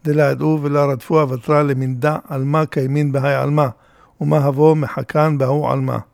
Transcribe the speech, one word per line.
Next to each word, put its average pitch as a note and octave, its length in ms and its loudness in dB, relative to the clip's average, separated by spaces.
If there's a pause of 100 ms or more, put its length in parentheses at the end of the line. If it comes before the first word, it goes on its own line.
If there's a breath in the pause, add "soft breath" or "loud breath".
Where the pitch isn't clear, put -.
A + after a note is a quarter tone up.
דלא D3+ 180 2
ידעו C#3+ 380 0
ולא C#3+ 300 0
רדפו D#3 300 0
אבטרה D3 420 0
למינדה C3 540 -2 (100)
עלמא C#3+ 380 -2
קיימין C#3+ 460 -2
בהאי C#3 240 0
עלמא, C#3+ 320 0 (540 soft breath)
ומה D3+ 160 2
הבו D3 380 4
מחכן D3+ 640 -2
בהוא C3+ 340 0
עלמא. C3 260 -2 (160)